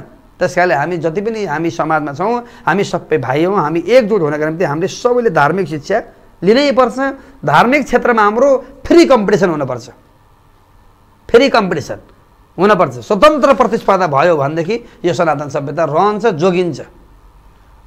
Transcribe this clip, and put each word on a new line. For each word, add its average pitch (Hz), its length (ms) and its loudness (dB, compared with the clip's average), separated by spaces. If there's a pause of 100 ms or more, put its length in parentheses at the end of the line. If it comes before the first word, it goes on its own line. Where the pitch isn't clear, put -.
(400)
त्यस 180 160 -2
कारणले 180 200 2
हामी 160 220 -4
जति 160 240 -4
पनि 214 240 -6
हामी 160 240 -4
समाजमा 151 440 -4
छौँ, 220 300 -4 (240)
हामी 180 160 0
सबै 165 340 -4
भाइ 135 260 -2
हौँ। 190 120 0
हामी 165 240 -2
एकजुट 214 420 2
हुनका 151 240 -2
निम्ति 160 180 -4
हामीले 160 240 -2
सबैले 247 420 0
धार्मिक 160 380 0
शिक्षा 160 340 -4 (420)
लिनै 269 280 4
पर्छ। 240 280 0 (460)
धार्मिक 220 400 2
क्षेत्रमा 240 380 2
हाम्रो 247 420 2 (200)
फ्री 330 200 6
कम्पिटिसन 202 440 2
हुनुपर्छ, 135 400 -6 (1400)
फ्री 269 200 4
कम्पिटिसन 175 480 -2 (640)
हुनुपर्छ। 175 340 2
स्वतन्त्र 240 600 2
प्रतिस्पर्धा 202 540 0
भयो 156 300 2
भनेदेखि 160 460 -4 (220)
यो 175 80 0
सनातन 151 360 -2
सभ्यता 143 340 -4
रहन्छ, 185 420 0
जोगिन्छ। 175 560 0 (1040)